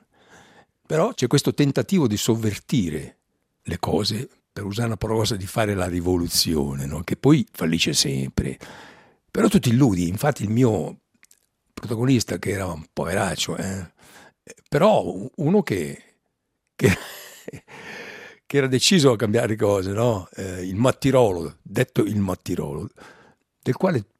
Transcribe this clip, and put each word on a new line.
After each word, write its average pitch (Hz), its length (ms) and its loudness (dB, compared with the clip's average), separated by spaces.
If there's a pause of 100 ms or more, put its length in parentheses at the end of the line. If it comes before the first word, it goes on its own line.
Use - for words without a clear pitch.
(880)
Però 180 260 0
c'è - 140 -2
questo 139 260 2
tentativo 147 540 2
di 107 100 0
sovvertire 101 1000 -2 (440)
le 85 160 -6
cose, 104 500 -2 (220)
per - 140 -10
usare 101 220 -4
una 113 100 -4
parola 110 220 -2
grossa, 107 180 0
di 95 100 -8
fare 104 280 0
la 90 120 -2
rivoluzione, 85 1000 0
no? 78 160 -6
Che - 140 -6
poi 139 340 4
fallisce 82 420 -2
sempre. - 680 -2 (720)
Però - 180 2
tu 202 100 4
ti 127 100 0
illudi, 110 400 4
infatti 107 340 -2
il 101 80 -2
mio 107 500 0 (720)
protagonista, 117 640 0
che - 120 -6
era 98 160 -4
un 78 240 -8
poveraccio, 85 640 -2
eh, 95 360 -8 (760)
però 156 360 2 (320)
uno 185 260 2
che, - 400 -4 (760)
che, 101 180 4
<laughs> - 1500 -18
che - 100 -2
era 135 120 2
deciso 135 420 6
a 113 60 4
cambiare 110 400 0
cose, 101 340 2
no? 104 440 0
Eh, 92 300 -8
il 92 120 -6
Mattirolo, 113 840 2
detto 117 440 -2
il 107 160 -2
Mattirolo, 87 680 -4 (720)
del 127 140 -2
quale 170 320 -2 (140)